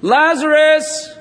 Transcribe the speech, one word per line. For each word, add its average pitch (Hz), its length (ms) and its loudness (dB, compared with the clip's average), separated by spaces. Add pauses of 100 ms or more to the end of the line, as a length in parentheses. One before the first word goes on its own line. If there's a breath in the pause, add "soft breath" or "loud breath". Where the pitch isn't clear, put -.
Lazarus 302 1200 0